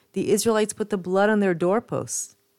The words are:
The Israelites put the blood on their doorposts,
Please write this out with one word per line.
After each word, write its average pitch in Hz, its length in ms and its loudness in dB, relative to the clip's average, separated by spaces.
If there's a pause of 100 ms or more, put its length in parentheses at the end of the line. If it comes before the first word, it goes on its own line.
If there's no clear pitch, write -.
(140)
The - 180 0
Israelites 214 400 2
put 214 180 -8
the 208 80 -2
blood 190 320 2
on 214 80 4
their 190 160 2
doorposts, 170 800 -4 (240)